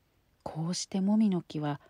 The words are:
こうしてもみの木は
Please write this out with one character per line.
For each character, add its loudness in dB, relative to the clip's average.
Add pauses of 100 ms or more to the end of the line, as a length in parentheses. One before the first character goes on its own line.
(440)
こ -6
う -2
し -6
て -2
も 4
み 6
の 2
木 -8
は -4